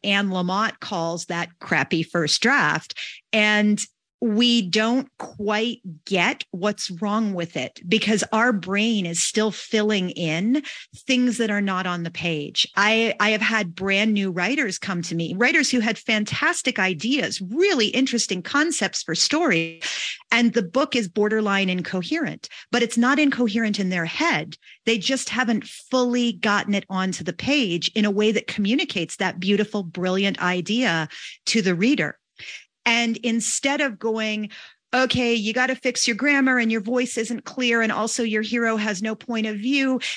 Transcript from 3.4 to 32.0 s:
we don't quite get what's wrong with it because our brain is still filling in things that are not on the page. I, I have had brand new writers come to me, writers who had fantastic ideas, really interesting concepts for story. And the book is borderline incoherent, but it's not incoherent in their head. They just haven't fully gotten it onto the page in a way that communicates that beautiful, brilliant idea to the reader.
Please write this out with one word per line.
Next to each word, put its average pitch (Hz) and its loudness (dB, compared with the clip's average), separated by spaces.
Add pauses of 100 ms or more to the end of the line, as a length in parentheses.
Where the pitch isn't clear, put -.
we 233 4
don't 220 0 (120)
quite 214 -4 (240)
get 196 0
what's 202 -4
wrong 208 -2
with 175 -4
it - -8
because 214 2
our 226 4
brain 202 0
is 170 -2
still 214 0
filling 208 0
in 180 0 (340)
things 247 0
that 226 0
are 202 0
not 190 -2
on 175 -4
the 165 -6
page. 165 -4
I, 220 4
I 214 4
have 214 0
had 214 0
brand 196 2
new 196 0
writers 190 -2
come 180 -4
to 165 -6
me, 165 -2
writers 277 2
who 247 2
had 220 0
fantastic 240 0
ideas, 196 0
really 254 2
interesting 233 0
concepts 277 -2
for 165 -4
story. 165 0 (480)
And 233 4
the 240 2
book 254 0
is 233 0
borderline 208 2
incoherent, 185 -4 (240)
but 240 2
it's 233 0
not 247 4
incoherent 233 2
in 190 0
their 175 -2
head. 165 -2 (300)
They 226 2
just 247 -2
haven't 220 0
fully 247 0
gotten 202 0
it 196 -2
onto 190 -2
the 170 -4
page 190 0
in 214 2
a 208 2
way 208 2
that - -2
communicates 214 -2
that 185 -2
beautiful, 202 0
brilliant 185 -2
idea 180 0 (360)
to - 2
the 180 2
reader. 190 0 (680)